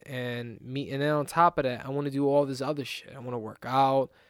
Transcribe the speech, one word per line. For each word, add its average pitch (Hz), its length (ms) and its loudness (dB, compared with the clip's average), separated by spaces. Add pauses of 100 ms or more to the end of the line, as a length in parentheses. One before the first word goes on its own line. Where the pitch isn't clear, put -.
and 120 560 -8
me, 127 300 -6
and 139 100 -2
then 147 100 2
on 147 140 2
top 170 320 4
of 147 60 2
that, 123 220 -2
I 131 40 -10
wanna 143 220 -2
do 139 160 2
all 143 180 6
this 135 160 -4
other 139 240 -2
shit. - 300 -12
I 139 40 -14
wanna 123 200 -6
work 107 260 -12
out. 135 460 4 (180)